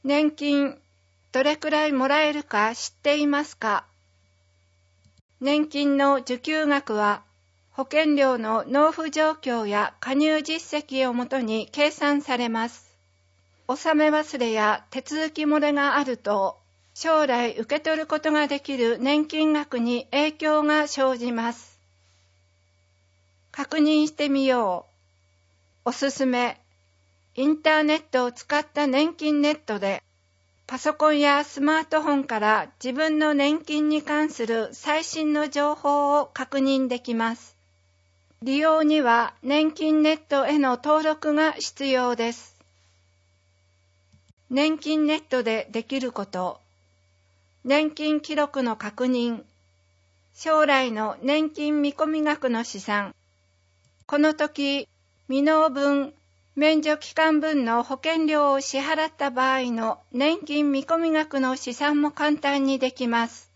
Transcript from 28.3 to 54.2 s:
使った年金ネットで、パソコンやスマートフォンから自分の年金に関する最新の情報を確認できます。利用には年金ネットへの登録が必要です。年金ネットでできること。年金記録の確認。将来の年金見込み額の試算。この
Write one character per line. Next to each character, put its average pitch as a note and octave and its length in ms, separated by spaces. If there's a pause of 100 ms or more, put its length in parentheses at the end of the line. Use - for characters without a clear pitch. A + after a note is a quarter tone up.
使 D4 260
っ D4+ 60
た D4 220
年 D4 260
金 D4+ 300
ネ D4 80
ッ D4+ 100
ト G#3 180
で、 G3 240 (640)
パ B3+ 120
ソ D4+ 160
コ D4+ 160
ン D4 100
や C#4+ 240
ス C#4+ 160
マ D4+ 200
ー D#4 40
ト D#4 160
フ D4+ 80
ォ C#4+ 60
ン C#4 100
か A3+ 160
ら G#3+ 300 (120)
自 B3+ 120
分 D#4 240
の D4+ 160
年 C#4+ 260
金 D4+ 300
に D4+ 100
関 D4+ 300
す A#3 160
る A3+ 260
最 D#4 320
新 D#4 300
の D4 160
情 D4 240
報 C#4+ 440
を D4 140
確 C4 260
認 C4+ 280
で B3 120
き A#3+ 160
ま A3+ 220
す。 - 180 (880)
利 C4+ 160
用 D#4 240
に D4+ 200
は A#3 400
年 D4+ 280
金 D#4 320
ネ D#4 120
ッ - 20
ト C#4+ 300
へ D4 100
の C4+ 260
登 D4+ 220
録 D4+ 300
が D#4 180
必 - 320
要 B3+ 320
で A#3 160
す。 - 240 (1900)
年 D4+ 300
金 D4+ 280
ネ D4+ 100
ッ D#4 60
ト B3 200
で A3 280
で A3+ 140
き C4+ 160
る B3 120
こ G3+ 120
と。 F#3 340 (1080)
年 D4+ 240
金 D4+ 320
記 D#4 120
録 C#4+ 280
の A3+ 140
確 G#3+ 280
認。 A#3+ 380 (920)
将 D#4 300
来 C4 260
の G#3+ 300
年 D4+ 300
金 D4+ 320
見 C#4+ 100
込 D#4 140
み D#4 160
額 D4+ 260
の A#3 160
試 G3+ 160
算。 G#3 340 (920)
こ D4 100
の D4+ 160